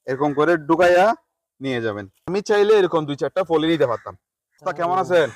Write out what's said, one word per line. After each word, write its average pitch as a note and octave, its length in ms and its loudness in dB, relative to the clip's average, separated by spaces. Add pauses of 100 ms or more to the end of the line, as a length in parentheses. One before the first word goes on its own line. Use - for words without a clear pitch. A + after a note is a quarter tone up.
এরকম C3+ 280 -2
করে D3+ 220 2
ঢুকাইয়া F3 500 2 (540)
নিয়ে C3 220 -6
যাবেন। G#2 240 -6 (200)
আমি F#3+ 160 -4
চাইলে G#3 360 2
এরকম E3+ 280 0
দুই C#3+ 100 -6
চারটা D3+ 280 -4
পলি D#3 240 0
নিতে D3 180 2
পারতাম। G#2+ 280 -8 (480)
তা F3 100 -6
কেমন F3 260 -4
আছেন? E3+ 380 2